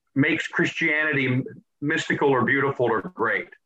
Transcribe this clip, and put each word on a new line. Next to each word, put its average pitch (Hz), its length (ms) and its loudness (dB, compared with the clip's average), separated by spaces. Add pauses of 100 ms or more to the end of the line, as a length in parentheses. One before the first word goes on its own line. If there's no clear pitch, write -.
(140)
makes 151 340 0
Christianity 156 800 -2
m-, 127 180 0 (380)
mystical 147 480 0
or 127 140 4
beautiful 135 420 0
or 110 160 2
great. 101 460 -4 (180)